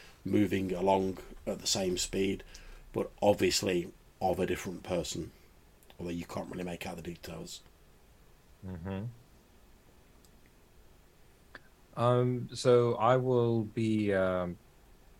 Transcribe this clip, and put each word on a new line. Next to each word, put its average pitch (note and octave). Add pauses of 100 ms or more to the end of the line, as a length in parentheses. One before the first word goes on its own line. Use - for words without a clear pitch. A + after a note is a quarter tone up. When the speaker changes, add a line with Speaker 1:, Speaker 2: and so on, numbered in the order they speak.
(240)
Speaker 1:
moving G2
along F#2+ (280)
at F#2
the -
same F#2
speed, G2 (500)
but G2+ (120)
obviously F#2+ (320)
of F#2
a F2+
different F2
person, E2+ (680)
although F2
you F2
can't F2
really F2+
make F2
out E2+
the E2+
details. - (1040)
Speaker 2:
Mm-hmm. F#2+ (3000)
Um, B2
so A#2+
I A#2
will A#2+
be, G#2+
um, F#2 (640)